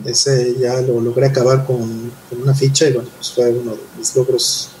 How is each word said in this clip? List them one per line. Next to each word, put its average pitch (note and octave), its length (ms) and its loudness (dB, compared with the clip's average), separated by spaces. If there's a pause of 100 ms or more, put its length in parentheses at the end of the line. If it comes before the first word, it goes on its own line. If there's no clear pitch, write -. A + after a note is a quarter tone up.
ese B2 520 0
ya B2+ 220 0
lo B2+ 200 0
logré A#2+ 260 2
acabar C3+ 400 2
con, A#2 440 -4 (200)
con - 120 -10
una C#3 120 2
ficha C#3 340 2
y, C3 60 2
bueno, A#2 220 -4
pues - 160 -12
fue A#2+ 180 2
uno A#2+ 220 -2
de G#2+ 80 -10 (180)
mis - 180 -4
logros B2+ 540 0 (100)